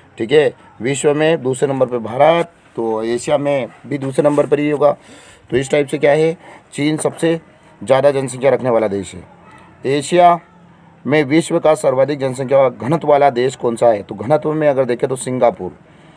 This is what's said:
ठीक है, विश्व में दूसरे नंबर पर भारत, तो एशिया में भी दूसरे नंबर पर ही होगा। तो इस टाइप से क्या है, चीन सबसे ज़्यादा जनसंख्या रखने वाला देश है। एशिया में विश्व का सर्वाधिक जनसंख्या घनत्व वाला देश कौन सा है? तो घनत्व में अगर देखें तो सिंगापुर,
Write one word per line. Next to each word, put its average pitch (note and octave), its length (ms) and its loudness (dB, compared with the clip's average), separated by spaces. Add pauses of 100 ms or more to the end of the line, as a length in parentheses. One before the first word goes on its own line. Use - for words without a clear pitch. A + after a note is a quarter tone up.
(180)
ठीक A2+ 140 -4
है, C#3+ 200 4 (280)
विश्व C#3 340 0
में D#3 280 0
दूसरे C3 260 -2
नंबर C3 180 0
पर A#2+ 120 -6
भारत, C#3+ 540 0 (240)
तो A2+ 280 -4
एशिया B2 340 -2
में C#3 300 -2 (180)
भी C#3 120 -8
दूसरे C3+ 260 -4
नंबर D3 220 2
पर D3 120 0
ही D3 120 -2
होगा। C#3+ 220 2 (580)
तो - 60 -2
इस C3+ 140 -2
टाइप D3 180 0
से D3+ 100 -6
क्या C#3+ 140 2
है, D#3+ 240 0 (360)
चीन D3+ 240 -2
सबसे D#3+ 440 -2 (400)
ज़्यादा C3+ 300 4
जनसंख्या C3 400 0
रखने B2 200 0
वाला A2 180 2
देश F#2+ 260 -6
है। F2 80 -18 (680)
एशिया E3+ 500 4 (640)
में D3+ 200 2
विश्व D#3+ 360 0
का D#3 140 4
सर्वाधिक C3+ 440 0
जनसंख्या C3 500 0
घनत्व C3+ 400 -4
वाला C#3+ 220 4
देश B2+ 260 -2
कौन A#2 200 -4
सा A#2+ 100 2
है? G#2 160 2
तो G#2+ 120 -12
घनत्व D3+ 380 -2
में D#3 160 0
अगर C3+ 160 0
देखें B2 240 -4
तो C3 80 -4
सिंगापुर, A#2+ 600 -2 (400)